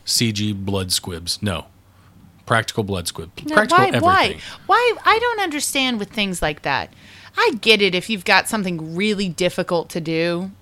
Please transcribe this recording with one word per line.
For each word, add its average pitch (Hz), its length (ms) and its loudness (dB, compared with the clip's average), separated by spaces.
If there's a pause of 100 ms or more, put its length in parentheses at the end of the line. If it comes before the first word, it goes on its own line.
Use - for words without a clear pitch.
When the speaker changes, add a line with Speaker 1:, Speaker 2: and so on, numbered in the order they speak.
Speaker 1:
C 117 260 2
G 104 200 -2
blood 98 400 -2
squibs. 85 500 -6
No. 92 260 -4 (760)
Practical 113 380 0
blood 95 240 -4
squib. 82 240 -12 (140)
Speaker 2:
No, 302 100 -2
Speaker 1:
Practical 320 220 4
Speaker 2:
why, 392 100 6
Speaker 1:
everything. 254 160 2
Speaker 2:
why? 330 360 2 (260)
Why? 453 300 4 (100)
I 403 120 4
don't 466 220 -2
understand 277 580 -2
with 202 140 -6
things 196 300 -2
like 151 220 -4
that. 131 300 -2 (440)
I 415 240 4
get 220 200 6
it 185 140 2
if 180 140 -2
you've 208 160 -4
got 196 240 4
something 170 460 -2
really 202 340 0
difficult 175 640 -2
to 170 100 -6
do. 170 500 -2 (100)